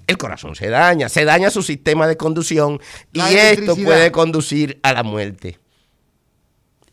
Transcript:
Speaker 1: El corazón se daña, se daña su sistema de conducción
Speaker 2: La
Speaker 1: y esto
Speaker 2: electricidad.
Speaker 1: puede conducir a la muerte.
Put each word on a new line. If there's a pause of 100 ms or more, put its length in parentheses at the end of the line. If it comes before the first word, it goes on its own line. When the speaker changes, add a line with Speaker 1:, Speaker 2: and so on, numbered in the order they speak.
Speaker 1:
El
corazón
se
daña,
se
daña
su
sistema
de
conducción (320)
Speaker 2:
La
Speaker 1:
y
esto
Speaker 2:
electricidad.
Speaker 1:
puede
conducir
a
la
muerte. (1300)